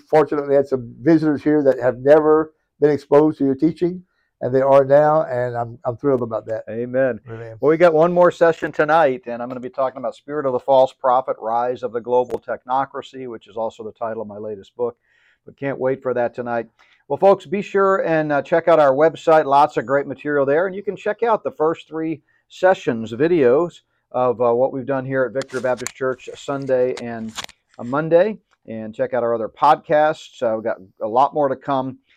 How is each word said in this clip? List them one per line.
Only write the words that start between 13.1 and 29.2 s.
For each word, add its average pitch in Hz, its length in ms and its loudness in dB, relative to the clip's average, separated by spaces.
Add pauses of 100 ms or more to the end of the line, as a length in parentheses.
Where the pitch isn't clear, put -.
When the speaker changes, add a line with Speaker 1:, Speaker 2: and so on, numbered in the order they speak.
Speaker 2:
which 113 160 -14
is 101 100 -16
also 113 280 -8
the 107 80 -12
title 110 300 -8
of 104 60 -12
my 104 100 -14
latest 107 380 -14
book. 117 200 -6 (500)
But - 100 -20
can't 139 220 -8
wait 131 240 -4
for 127 120 -4
that 120 200 -4
tonight. 120 320 -6 (400)
Well, 143 120 -6
folks, 190 280 4
be 190 160 -6
sure 190 420 0
and, 156 280 0
uh, 143 100 0
check 165 240 -2
out 160 140 6
our 139 120 4
website. 156 520 2
Lots 143 320 2
of 139 100 -4
great 139 220 -2
material 143 380 -2
there, 151 200 0
and 185 80 -8
you 196 80 -12
can 196 140 -8
check - 260 -6
out 233 220 0
the 131 80 -6
first 156 340 -2
three 160 360 -8 (260)
sessions, 123 640 -2
videos 151 680 2 (280)
of, 123 300 -2
uh, 120 120 2
what 127 200 0
we've 135 140 -8
done 135 180 -4
here 131 200 -2
at 120 80 -8
Victory 131 280 -8
Baptist 123 340 -4
Church 131 400 -6
Sunday 131 680 -2
and, 113 320 -10 (460)
uh, 117 60 -12
Monday, 165 540 0 (280)
and 110 280 -12
check 127 180 -4
out 120 100 0